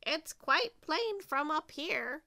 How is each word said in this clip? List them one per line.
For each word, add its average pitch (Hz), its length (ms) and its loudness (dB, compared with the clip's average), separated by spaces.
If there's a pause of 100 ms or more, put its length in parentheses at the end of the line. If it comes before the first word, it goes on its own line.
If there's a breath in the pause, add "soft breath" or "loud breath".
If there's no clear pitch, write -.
It's 311 280 -2
quite 349 480 0
plain 415 400 0
from 294 300 -2
up 311 200 -2
here. 285 560 -4